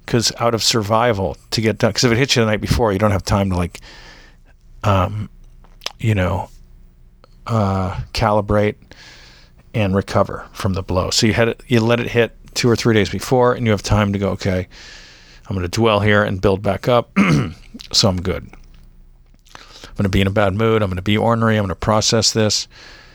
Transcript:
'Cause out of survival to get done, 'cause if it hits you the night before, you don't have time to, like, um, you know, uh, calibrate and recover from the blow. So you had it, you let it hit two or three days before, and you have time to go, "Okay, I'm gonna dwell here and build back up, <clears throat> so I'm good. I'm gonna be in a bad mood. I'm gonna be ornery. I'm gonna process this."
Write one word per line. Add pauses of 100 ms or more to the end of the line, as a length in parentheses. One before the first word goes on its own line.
'Cause
out
of
survival (160)
to
get
done,
'cause
if
it
hits
you
the
night
before,
you
don't
have
time
to,
like, (1040)
um, (720)
you
know, (1000)
uh, (120)
calibrate (1000)
and
recover
from
the
blow.
So
you
had
it,
you
let
it
hit (180)
two
or
three
days
before,
and
you
have
time
to
go,
"Okay, (800)
I'm
gonna
dwell
here
and
build
back
up, (420)
<clears throat>
so
I'm
good. (1080)
I'm
gonna
be
in
a
bad
mood.
I'm
gonna
be
ornery.
I'm
gonna
process
this." (460)